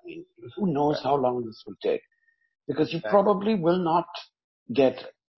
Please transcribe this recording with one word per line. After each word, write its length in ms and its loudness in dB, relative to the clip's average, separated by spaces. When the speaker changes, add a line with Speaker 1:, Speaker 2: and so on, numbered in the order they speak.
Speaker 1:
means, 200 -14
who 160 -2
knows 240 0
Speaker 2:
Right. 80 -8
Speaker 1:
how 120 2
long 300 0
this 200 -14
will 160 -14
take? 200 0
Because 280 -2
you 60 -4
Speaker 2:
Exactly. 120 -4
Speaker 1:
probably 440 4
will 240 2
not 280 0
get 400 2